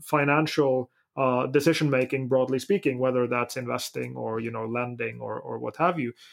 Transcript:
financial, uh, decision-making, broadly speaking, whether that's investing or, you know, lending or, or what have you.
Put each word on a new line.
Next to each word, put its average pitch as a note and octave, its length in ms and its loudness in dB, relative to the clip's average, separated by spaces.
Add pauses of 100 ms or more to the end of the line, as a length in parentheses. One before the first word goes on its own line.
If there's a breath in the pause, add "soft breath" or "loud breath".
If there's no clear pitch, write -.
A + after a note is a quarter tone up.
financial, C#3+ 880 2 (260)
uh, B2+ 300 2
decision-making, C3+ 800 2
broadly B2+ 320 2
speaking, D3 400 0
whether B2+ 280 2
that's A#2+ 300 -2
investing B2 580 -6
or, A2+ 240 -4
you A2+ 120 -4
know, A2+ 140 -6
lending A#2+ 540 -6
or, A2 200 -8
or A#2 200 -10
what A#2+ 180 -8
have E3+ 220 2
you. A#2+ 140 -2 (200 soft breath)